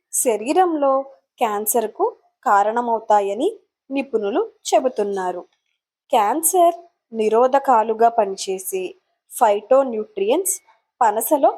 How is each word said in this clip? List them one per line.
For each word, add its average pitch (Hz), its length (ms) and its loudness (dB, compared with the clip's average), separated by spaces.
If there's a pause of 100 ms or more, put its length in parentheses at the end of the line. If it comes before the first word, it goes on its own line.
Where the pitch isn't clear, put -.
(120)
శరీరంలో 277 800 0 (460)
క్యాన్సర్కు 214 680 -2 (420)
కారణమవుతాయని 220 1000 0 (420)
నిపుణులు 269 520 -2 (240)
చెబుతున్నారు. 202 760 -2 (680)
క్యాన్సర్ 320 640 2 (360)
నిరోధకాలుగా 226 960 2
పనిచేసే 196 760 -4 (460)
ఫైటోన్యూట్రియంట్స్ 226 1300 0 (440)
పనసలో 226 580 2